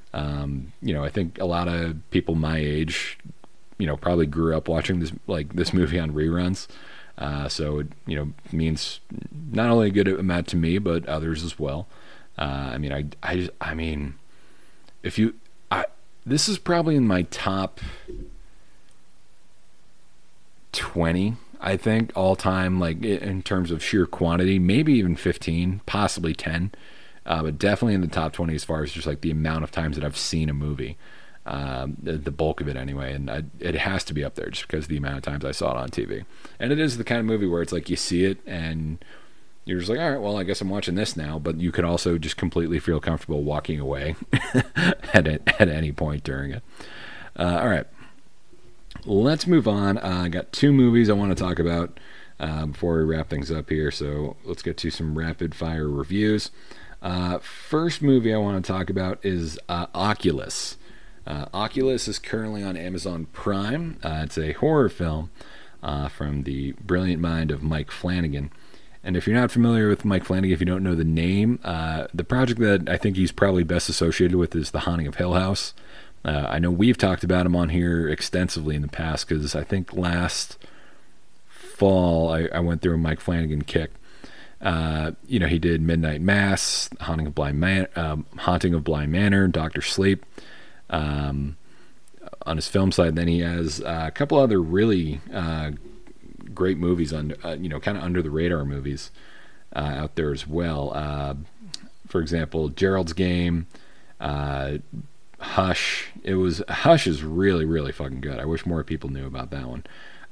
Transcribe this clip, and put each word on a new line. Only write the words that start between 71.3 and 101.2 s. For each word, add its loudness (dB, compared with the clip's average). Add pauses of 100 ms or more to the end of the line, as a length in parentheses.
uh, -2
the -2
project 2
that 6
I 4
think 2
he's 4
probably 6
best 2
associated 4
with 2
is -2
The -2
Haunting 0
of -6
Hill 2
House. 0 (520)
Uh, 0
I 0
know 4
we've 6
talked 2
about 4
him 4
on 4
here 4
extensively 0
in 0
the -2
past, -4
'cause 0
I 0
think -2
last 0 (880)
fall 4
I, 2
I -2
went 2
through 4
a 2
Mike 2
Flanagan 0
kick. 0 (680)
Uh, 0 (160)
you 2
know, 4
he 4
did 4
Midnight 2
Mass, 2 (120)
Haunting 0
of -6
Bly 2
Man-, 4
um, -2 (120)
Haunting 4
of 4
Bly 2
Manor, 6
Doctor 0
Sleep. 2 (640)
Um, 0 (880)
on -2
his -2
film 4
side, 4
then 2
he 4
has, 0
uh, -2
a -4
couple 2
other 6
really, 2 (120)
uh, -2 (800)
great 2
movies 2
on, -4 (100)
uh, -4
you -4
know, -4
kinda -2
under 0
the -4
radar 2
movies, -4 (640)
uh, -2
out -6
there 0
as -6
well. -2
Uh, -4 (760)